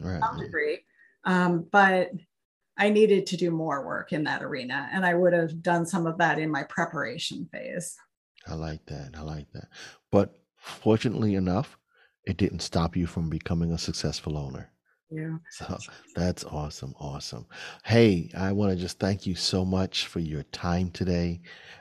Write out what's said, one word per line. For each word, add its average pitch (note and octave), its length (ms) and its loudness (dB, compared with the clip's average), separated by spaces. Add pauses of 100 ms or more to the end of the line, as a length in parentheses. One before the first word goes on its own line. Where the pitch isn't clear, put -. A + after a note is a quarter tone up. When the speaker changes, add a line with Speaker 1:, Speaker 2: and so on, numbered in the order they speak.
Speaker 1:
right, F2+ 200 -6
Speaker 2:
some A3+ 160 -2
Speaker 1:
right. D3 60 -6
Speaker 2:
degree. D3+ 360 -2 (440)
Um, F3+ 480 2
but F#3+ 400 6 (680)
I G3+ 120 4
needed G3+ 380 6
to F3 100 -4
do E3+ 140 0
more D#3 340 -2
work - 280 -8
in D3+ 120 0
that C#3 180 -4
arena, C3 480 -6
and F#3+ 140 0
I F3 80 4
would F3 200 6
have E3 280 2
done E3+ 240 2
some E3+ 220 0
of D#3+ 120 -2
that D#3 200 4
in D#3 120 0
my C#3+ 120 -2
preparation D3+ 880 -6
phase. - 440 -8 (520)
Speaker 1:
I E2+ 80 -8
like D#2+ 320 -8
that. C#2+ 280 -12
I D#2 60 -14
like D2+ 320 -10
that. - 140 -14 (440)
But G2 280 4 (180)
fortunately A2 800 2
enough, F#2+ 420 0 (480)
it F2 120 -2
didn't F2+ 240 0
stop E2+ 360 0
you F2 80 2
from E2 240 -2
becoming E2 420 0
a E2 60 0
successful - 600 -4
owner. C#2 340 -10 (400)
Speaker 2:
Yeah. D#3+ 260 -8 (140)
Speaker 1:
So - 260 -10 (380)
that's F2 300 -2
awesome. D2+ 520 -8
Awesome. C#2 480 -10 (380)
Hey, A2 520 6
I F#2+ 180 0
wanna G2 240 2
just F2 200 -6
thank G2 300 -2
you F#2 80 -2
so F#2+ 300 0
much F#2 420 0
for - 120 -6
your D2+ 240 -4
time F2+ 480 -2
today. F2 500 -2 (400)